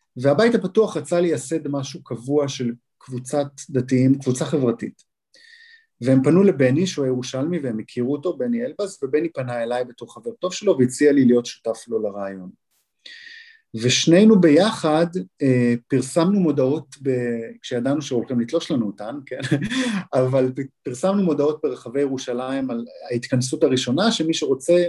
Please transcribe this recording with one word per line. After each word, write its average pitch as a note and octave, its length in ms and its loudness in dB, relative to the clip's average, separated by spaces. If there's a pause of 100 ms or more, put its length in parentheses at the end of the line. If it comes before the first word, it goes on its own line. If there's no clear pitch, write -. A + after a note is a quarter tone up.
(160)
והבית C#3+ 380 4
הפתוח G3 420 0
רצה E3+ 240 -2
לייסד D#3+ 480 -2
משהו C#3 360 -6
קבוע C3+ 440 -2
של B2 240 -4 (260)
קבוצת C3 500 -4 (220)
דתיים, C3 480 2
קבוצה C3+ 260 -2
חברתית. C3 640 -2 (920)
והם C3 220 4
פנו D#3 200 6
לבני, D3+ 440 4
שהוא D3 200 -4
ירושלמי, C3 520 -4
והם B2 200 -6
הכירו A#2+ 340 -4
אותו, D3 260 -4
בני A#2+ 260 -2
אלבז, D#3+ 380 -8
ובני D3+ 260 0
פנה B2 340 -6
אליי A#2+ 220 -2
בתור A#2+ 300 -16
חבר A2+ 160 -12
טוב F3+ 220 -8
שלו, F#3+ 260 0
והציע C3 340 4
לי C#3 120 6
להיות A#2+ 220 4
שותף - 420 -8
לו A2+ 140 -4
לרעיון. G2 480 -8 (1200)
ושנינו E3+ 680 4
ביחד, E3 680 4 (360)
אה, B2 320 2 (140)
פרסמנו E3 520 0
מודעות C#3+ 600 0
ב-, A#2+ 600 -4
כשידענו C3+ 400 -4
שהולכים B2 380 -2
לתלוש D#3 300 -4
לנו B2 160 -2
אותן, G#2 400 -10
כן? B2+ 140 -10 (400)
<laughs> A3 340 -6
אבל C3 420 2
פ-, - 260 -10
פרסמנו F#3+ 400 -2
מודעות D3+ 400 0
ברחבי B2+ 380 -4
ירושלים C3 720 -4
על A#2 140 -6 (260)
ההתכנסות B2+ 520 -2
הראשונה, C#3 500 2
שמי D#3+ 220 0
שרוצה D#3+ 540 2